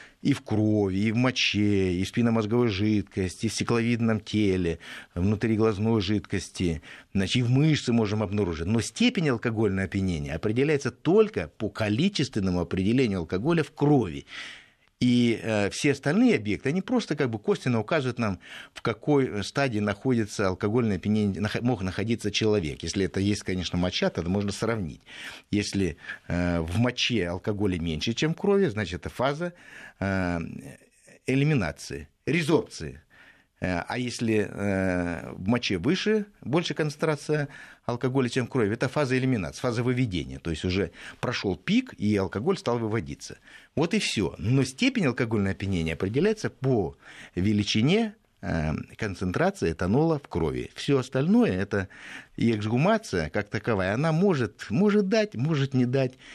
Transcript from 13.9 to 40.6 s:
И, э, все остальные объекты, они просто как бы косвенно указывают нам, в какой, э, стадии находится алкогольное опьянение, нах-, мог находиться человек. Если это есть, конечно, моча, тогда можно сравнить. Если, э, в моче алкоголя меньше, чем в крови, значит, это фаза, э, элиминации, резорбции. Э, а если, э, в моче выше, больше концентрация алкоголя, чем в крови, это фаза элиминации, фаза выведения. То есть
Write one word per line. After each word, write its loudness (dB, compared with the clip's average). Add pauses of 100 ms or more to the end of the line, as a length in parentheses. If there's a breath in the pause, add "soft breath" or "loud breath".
И, 4
э, 0
все 0
остальные 4
объекты, -2
они 0
просто -2
как 0
бы -4
косвенно 0
указывают -2
нам, -2 (340 loud breath)
в -16
какой, 2
э, -4
стадии -2
находится 0
алкогольное 0
опьянение, 2
нах-, -2
мог 0
находиться -2
человек. 0
Если 0
это -2
есть, 2
конечно, -2
моча, 0
тогда -4
можно 0
сравнить. -4 (480 loud breath)
Если, 0 (300 loud breath)
э, 0
в -2
моче 0
алкоголя -2
меньше, -2
чем -2
в -6
крови, 2
значит, -6
это -10
фаза, -2 (480 loud breath)
э, 0 (880)
элиминации, 0 (160)
резорбции. 0 (580 loud breath)
Э, 0
а -4
если, 0
э, -2
в -6
моче 0
выше, 0 (160)
больше -2
концентрация -2 (380 loud breath)
алкоголя, 0
чем -2
в -14
крови, 2
это -2
фаза 0
элиминации, -2
фаза -2
выведения. -2
То -6
есть -4